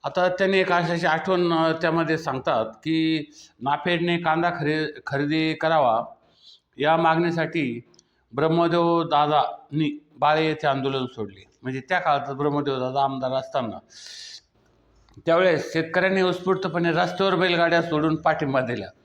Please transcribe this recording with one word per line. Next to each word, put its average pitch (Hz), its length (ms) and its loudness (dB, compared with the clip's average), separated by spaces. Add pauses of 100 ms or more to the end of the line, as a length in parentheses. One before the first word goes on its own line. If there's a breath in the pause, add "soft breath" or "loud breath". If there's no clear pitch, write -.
आता 180 260 0
त्यांनी 190 280 2
एक 180 140 2
अशी 175 340 0
आठवण, 170 480 2
अ, 160 180 2
त्यामध्ये 160 460 0
सांगतात 131 480 -2
की 160 680 -2 (300 loud breath)
नाफेडने 170 560 0
कांदा 170 320 0
खरे-, 151 580 -4
खरेदी 151 460 0
करावा 143 520 2 (720 soft breath)
या 147 200 2
मागणीसाठी 160 840 0 (540 soft breath)
ब्रह्मदेव 170 680 2
दादांनी 147 1000 0 (140)
बाळे 156 280 2
येथे 156 200 -2
आंदोलन 135 380 -2
सोडले. 98 420 -12 (160)
म्हणजे 131 260 -6
त्या 180 100 0
काळात 143 360 -2
ब्रह्मदेव 143 440 -2
दादा 127 240 -2
आमदार 131 280 -2
असताना 127 480 -4 (1500 loud breath)
त्यावेळेस 170 480 2
शेतकऱ्यांनी 180 480 0
उत्स्फूर्तपणे 180 720 0
रस्त्यावर 185 440 0
बैलगाड्या 170 460 2
सोडून 156 340 0
पाठिंबा 156 460 0
दिला 117 240 -6 (200)